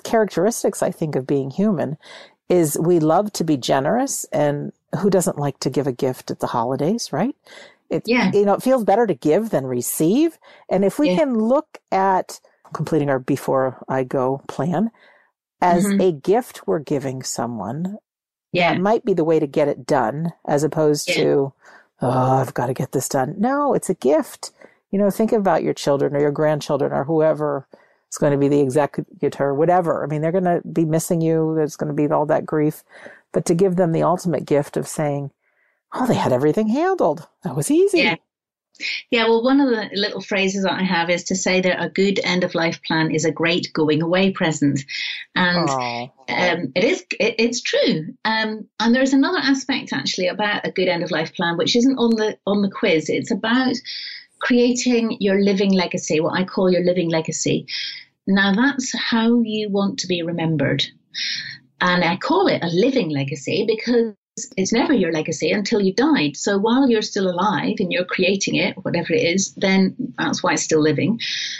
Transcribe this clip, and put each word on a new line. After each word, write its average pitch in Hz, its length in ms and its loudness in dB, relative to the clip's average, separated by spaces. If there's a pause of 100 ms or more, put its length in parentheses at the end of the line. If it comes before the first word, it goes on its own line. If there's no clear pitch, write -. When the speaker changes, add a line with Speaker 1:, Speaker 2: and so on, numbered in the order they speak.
Speaker 1:
characteristics, 220 800 0
I - 100 2
think, 151 240 -4
of 131 100 -4
being 139 240 -2
human 156 480 -2 (500)
is 170 300 2
we 170 220 2
love 170 320 2
to 185 120 -4
be 156 120 0
generous, 156 760 -2
and 147 400 -2 (280)
who 196 100 0
doesn't 175 280 0
like 143 220 -4
to 143 100 -4
give 135 160 -2
a 135 60 0
gift - 380 -4
at - 100 -8
the 123 60 -2
holidays, 135 640 -2
right? 196 220 -2 (560)
It, 165 160 -4
Speaker 2:
Yeah. 220 260 2
Speaker 1:
you 202 120 4
know, 202 100 4
it - 80 -2
feels 254 220 2
better 214 220 4
to 180 80 0
give 190 360 0
than 147 160 -2
receive. 165 720 0 (320)
And 196 140 2
if 190 140 0
we 285 120 2
Speaker 2:
Yeah. 180 80 2
Speaker 1:
can 269 200 2
look 254 400 0 (120)
at 190 500 0 (320)
completing 151 380 0
our 131 80 2
Before 131 680 -2
I 131 160 -2
Go 131 440 -2
plan 175 420 -2 (680)
as 175 260 4
Speaker 2:
Mm-hmm. 202 140 2
Speaker 1:
a 185 120 4
gift 190 540 -2
we're 185 120 0
giving 131 440 -4
someone, 123 760 -6 (540)
Speaker 2:
Yeah. 170 220 0
Speaker 1:
that 170 60 -2
might 208 240 0
be 202 100 0
the 170 100 2
way 160 160 2
to 151 60 0
get 143 220 0
it - 180 -6
done, 143 460 0 (140)
as 147 160 0
opposed 151 460 0
Speaker 2:
Yeah. 175 80 0
Speaker 1:
to, 143 360 2 (500)
"Oh, 131 80 0
I've 131 440 2
gotta 127 200 -4
get - 180 -6
this 139 160 -2
done." 139 300 -2
No, 269 360 0
it's - 140 -2
a 185 60 -2
gift. - 560 -2 (400)
You 196 80 -2
know, 202 100 2
think 220 240 0
about 196 300 2
your 151 120 0
children 143 420 0
or 143 40 0
your 147 120 2
grandchildren 147 600 -2
or 143 120 -2
whoever 151 640 0 (440)
is - 80 -12
gonna 143 180 2
be 139 120 2
the 143 120 4
executor, 143 920 -2
whatever. 165 500 2
I - 20 -4
mean, 151 140 -4
they're 165 120 -2
gonna 180 280 0 (100)
be 165 140 -2
missing 160 380 0
you. 160 320 0
There's 151 220 -2
gonna 151 180 -4
be 147 160 0
all 151 160 0
that 151 180 0
grief. 156 380 -2 (500)
But - 140 -2
to 175 80 4
give 180 220 2
them 170 160 2
the 160 100 0
ultimate 170 420 0
gift 147 320 0
of 139 100 -4
saying, 143 440 -4 (640)
"Oh, 254 120 -2
they 202 80 2
had - 180 0
everything 151 360 2
handled. 269 580 0 (180)
That 139 120 -8
was 147 140 -2
easy." 359 300 4
Speaker 2:
Yeah. 165 160 0 (920)
Yeah, 233 140 2
well, 226 200 4
one 269 160 4
of 269 80 4
the 220 260 -2
little 196 280 -4
phrases 190 420 0
that 175 80 0
I 185 100 -4
have 175 280 0
is 175 140 0
to 190 120 -2
say 185 240 2
that 180 220 0
a 175 80 -4
good 196 340 2
end-of-life 175 580 -2
plan 160 280 0
is 160 140 0
a 165 60 2
great 165 420 -2
going-away 165 600 2
present. 147 480 0 (560)
And, 175 320 0
Speaker 1:
Aw. 123 340 -2 (260)
Speaker 2:
um, 170 460 -2
it 185 80 2
is, 359 220 0 (160)
it, 220 180 0
it's 240 220 0
true. 214 460 0 (180)
Um, 220 420 -2 (140)
and 233 140 4
there's 269 180 2
another 311 260 4
aspect, 269 540 -2
actually, 180 340 -2
about 202 400 -2
a 185 60 -4
good 180 160 0
end-of-life 170 460 -2
plan, 170 240 -2
which - 180 2
isn't 262 220 4
on 233 180 4
the, 214 300 -2
on 202 160 2
the 196 80 0
quiz. 165 400 0
It's - 200 -2
about 233 460 0 (640)
creating 240 800 2
your 196 220 2
living 196 300 2
legacy, 175 480 0
what 165 180 0
I 185 60 0
call 185 280 0
your 180 100 2
living 180 280 2
legacy. 160 560 -2 (600)
Now, 196 280 2
that's 269 420 0
how 233 460 2
you 214 280 -4
want 196 300 0
to 185 60 -8
be 175 160 -2
remembered. 160 640 0 (960)
And 180 240 2
I 175 120 0
call 359 300 2
it 160 160 0
a 170 60 -2
living 196 420 2
legacy 139 560 -4
because 226 480 0 (420)
it's 190 160 -2
never 277 220 2
your 170 180 2
legacy 156 380 -2
until 208 300 0
you've 190 160 2
died. 220 400 2
So 202 220 0
while 240 300 2
you're 220 140 4
still 196 260 -2
alive 185 520 -2
and 170 120 -2
you're 175 120 0
creating 175 500 0
it, 170 300 0
whatever 170 280 -4
it 156 100 2
is, 175 340 0
then 190 380 2 (240)
that's - 240 -4
why 170 120 0
it's - 80 -2
still 156 180 2
living. 156 400 2 (400)